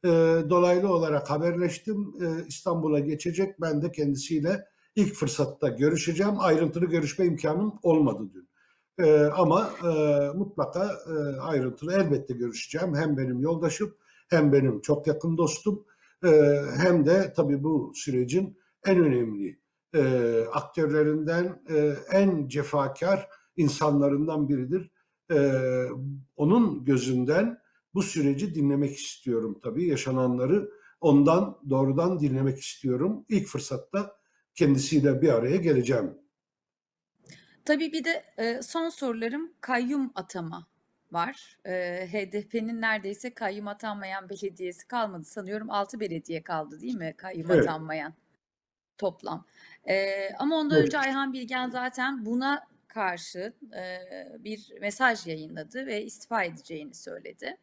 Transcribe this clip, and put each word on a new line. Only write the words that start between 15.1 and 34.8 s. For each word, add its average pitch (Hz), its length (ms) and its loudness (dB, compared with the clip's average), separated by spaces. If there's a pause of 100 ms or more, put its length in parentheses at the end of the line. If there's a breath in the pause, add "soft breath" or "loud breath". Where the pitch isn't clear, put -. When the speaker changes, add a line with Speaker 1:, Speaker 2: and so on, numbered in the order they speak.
Speaker 1:
dostum, 196 480 0 (380 soft breath)
e, 180 60 6 (480)
hem 165 280 6
de 185 300 4
tabii 143 280 2
bu 156 320 0
sürecin 135 640 -2 (280 soft breath)
en 190 140 6
önemli, 113 600 0 (360)
e, 151 60 6 (520)
aktörlerinden, 156 1160 0
e, 151 260 2 (160)
en 185 360 4
cefakar 143 840 -2 (280 soft breath)
insanlarından 143 920 2
biridir. 143 420 -2 (400)
E, 139 280 4 (760)
onun 165 500 2
gözünden 131 760 2 (320 soft breath)
bu 190 80 -2
süreci 156 540 -2
dinlemek 143 420 0
istiyorum 110 680 -6
tabii, 135 240 -4
yaşananları 131 840 0 (300 loud breath)
ondan 165 580 4 (100)
doğrudan 135 500 2
dinlemek 135 400 0
istiyorum. 143 680 -4
İlk 214 180 0
fırsatta - 720 -8 (380 soft breath)
kendisiyle 139 640 2